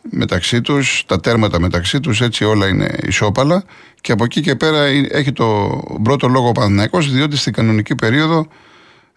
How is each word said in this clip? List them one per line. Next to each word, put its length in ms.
μεταξύ 520
τους, 440
τα 140
τέρματα 400
μεταξύ 400
τους, 220
έτσι 220
όλα 240
είναι 340
ισόπαλα. 600
Και 100
από 120
εκεί 180
και 140
πέρα 280
ε, 260
έχει 220
το 480
πρώτο 240
λόγο 200
ο 40
Παναθηναϊκός, 600
διότι 260
στην 160
κανονική 420
περίοδο, 520